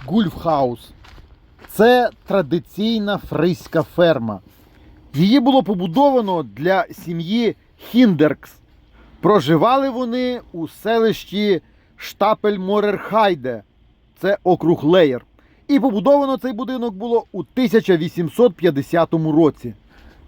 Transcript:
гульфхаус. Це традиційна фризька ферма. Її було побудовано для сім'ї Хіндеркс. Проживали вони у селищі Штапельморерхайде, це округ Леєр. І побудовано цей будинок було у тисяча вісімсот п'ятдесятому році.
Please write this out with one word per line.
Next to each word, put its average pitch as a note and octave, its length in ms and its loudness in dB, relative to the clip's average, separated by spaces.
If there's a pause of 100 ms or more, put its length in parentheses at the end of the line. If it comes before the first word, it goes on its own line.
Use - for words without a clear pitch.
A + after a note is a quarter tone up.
гульфхаус. D3+ 840 -2 (800)
Це A#3+ 420 4 (160)
традиційна G3+ 920 -4
фризька D#3+ 640 -2
ферма. B2+ 580 0 (760)
Її G3+ 260 4
було C4 220 4
побудовано G3 800 0
для D3 420 -2 (200)
сім'ї F3 520 -2 (200)
Хіндеркс. F3 760 2 (680)
Проживали G3+ 680 2
вони B3 500 -6 (120)
у E3 160 -10
селищі G#3 920 -2 (340)
Штапельморерхайде, G3+ 1700 -2 (580)
це G3 240 -2
округ E3+ 400 0
Леєр. D3+ 400 2 (440)
І C#4 120 2
побудовано C4+ 560 0
цей B3+ 160 -8
будинок A#3 420 -8
було A3+ 380 -4
у F#3 120 -8
тисяча A3 520 0
вісімсот E3+ 580 0
п'ятдесятому D#3+ 800 -2
році. C#3+ 420 0 (540)